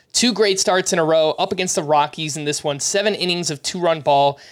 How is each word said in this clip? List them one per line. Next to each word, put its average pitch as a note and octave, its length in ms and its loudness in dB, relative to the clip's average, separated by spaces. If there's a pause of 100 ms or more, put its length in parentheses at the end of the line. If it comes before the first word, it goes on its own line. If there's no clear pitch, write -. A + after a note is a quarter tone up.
(120)
two A#3+ 200 2
great G3 280 2
starts F#3 320 0
in F3 80 2
a D#3+ 40 2
row D#3 260 4 (100)
up F#3 100 -2
against F#3 240 -2
the F3+ 80 0
Rockies D3 540 0
in D3+ 80 -8
this D3 180 -2
one. C#3+ 160 -4
Seven G3+ 380 0
innings F3 340 -4
of C#3+ 120 -8
two-run E3+ 380 -2
ball, C#3 380 2 (140)